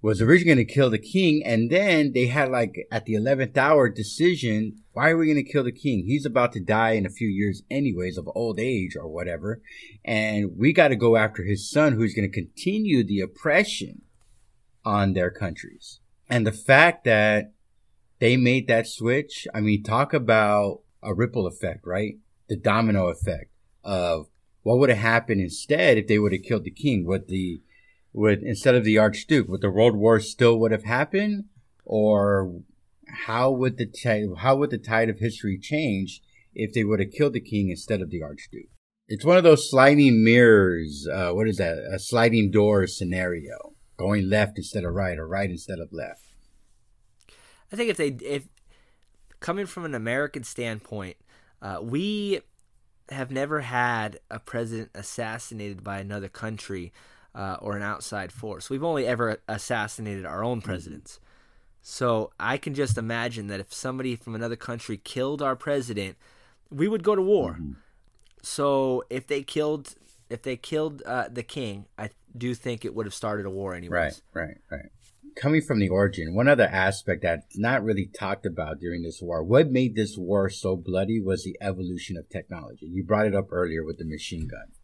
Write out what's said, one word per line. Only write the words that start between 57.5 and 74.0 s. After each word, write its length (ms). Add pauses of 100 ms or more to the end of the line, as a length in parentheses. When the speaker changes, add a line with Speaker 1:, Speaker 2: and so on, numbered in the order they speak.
Speaker 2:
or 160
an 80
outside 480
force. 380
We've 140
only 240
ever 400
assassinated 800
our 180
own 160
Speaker 1:
Mm-hmm. 60
Speaker 2:
presidents. 540 (600)
So 580
I 180
can 160
just 240
imagine 500
that 120
if 140
somebody 420
from 200
another 200
country 420
killed 440
our 140
president, 600 (520)
we 180
would 160
go 120
to 60
war. 320
Speaker 1:
Mm-hmm. 180 (720)
Speaker 2:
So 680
if 180
they 160
killed, 520 (340)
if 140
they 120
killed, 500
uh, 260
the 120
king, 420 (120)
I 120 (280)
do 160
think 320
it 100
would 100
have 80
started 320
a 40
war 240
anyways. 180
Speaker 1:
Right, 300 (120)